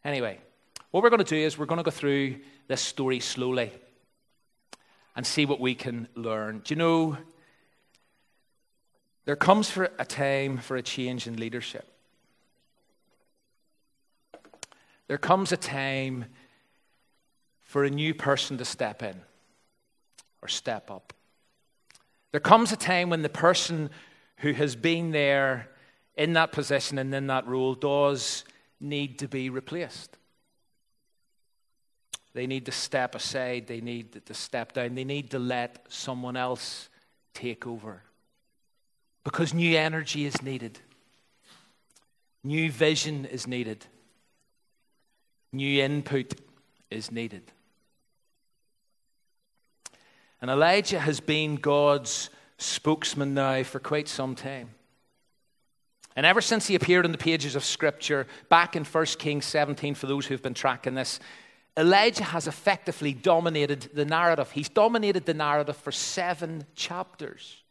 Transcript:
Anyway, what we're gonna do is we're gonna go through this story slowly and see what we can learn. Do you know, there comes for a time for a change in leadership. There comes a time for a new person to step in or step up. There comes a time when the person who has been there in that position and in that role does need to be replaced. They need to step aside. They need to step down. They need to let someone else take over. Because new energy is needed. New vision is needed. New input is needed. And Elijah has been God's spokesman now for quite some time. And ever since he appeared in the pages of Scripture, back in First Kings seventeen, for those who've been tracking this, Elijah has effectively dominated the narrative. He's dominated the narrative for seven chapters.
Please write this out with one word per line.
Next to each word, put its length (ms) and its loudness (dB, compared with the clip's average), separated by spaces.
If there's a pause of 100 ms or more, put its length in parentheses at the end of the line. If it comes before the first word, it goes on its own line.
Anyway, 340 -4 (520)
what 120 2
we're 60 10
gonna 160 6
do 100 -2
is 220 2
we're 80 -2
gonna 180 -2
go 80 0
through 460 0 (300)
this 120 -2
story 400 -2
slowly 540 -2 (1400)
and 120 -6
see 180 2
what 140 0
we 160 0
can 400 -8
learn. 480 -6
Do 100 -4
you 40 -2
know, 400 2 (2000)
there 100 0
comes 340 6
for 300 0
a 60 -2
time 520 0
for 180 -8
a 60 -2
change 460 -4
in 80 -8
leadership. 500 -8 (3250)
There 120 -2
comes 320 4
a 60 0
time 680 -4 (1300)
for 240 -2
a 80 2
new 240 0
person 420 0
to 80 -8
step 380 -6
in 180 -10 (1200)
or 60 -14
step 420 -6
up. 240 -16 (1160)
There 80 -2
comes 320 8
a 60 -2
time 340 2
when 100 2
the 80 0
person 600 2 (460)
who 160 0
has 220 0
been 360 0
there 580 2 (460)
in 180 0
that 180 4
position 460 -2
and 160 -4
in 140 -4
that 180 0
role 300 0
does 680 0 (340)
need 400 -6
to 80 -8
be 240 -6
replaced. 680 -10 (2250)
They 140 -6
need 180 -6
to 60 -8
step 420 -2
aside. 540 -6
They 140 -10
need 440 -12
to 80 -16
step 400 -8
down. 220 -4
They 80 -6
need 280 -6
to 80 -4
let 500 -6
someone 460 -8
else 540 -6 (460)
take 320 -8
over. 340 -12 (1200)
Because 280 -2
new 240 4
energy 480 0
is 160 -4
needed. 380 -10 (1600)
New 280 0
vision 540 0
is 220 -10
needed. 380 -6 (1700)
New 300 2
input 540 -2 (540)
is 220 -10
needed. 320 -8 (3000)
And 80 -6
Elijah 500 4
has 200 0
been 380 0
God's 720 2 (280)
spokesman 760 -2
now 300 2
for 160 -8
quite 280 -2
some 280 -6
time. 340 -12 (1500)
And 100 2
ever 160 8
since 260 0
he 80 2
appeared 300 6
in 60 2
the 60 -4
pages 380 0
of 80 -2
Scripture, 640 0 (220)
back 280 6
in 80 -2
First 360 0
Kings 260 -2
seventeen, 500 0
for 120 -6
those 180 0
who've 160 -4
been 120 -6
tracking 420 0
this, 240 -4 (580)
Elijah 460 6
has 240 -4
effectively 640 -2
dominated 800 2
the 120 0
narrative. 460 2
He's 180 -4
dominated 560 4
the 80 0
narrative 440 0
for 140 -8
seven 800 -4
chapters. 960 -10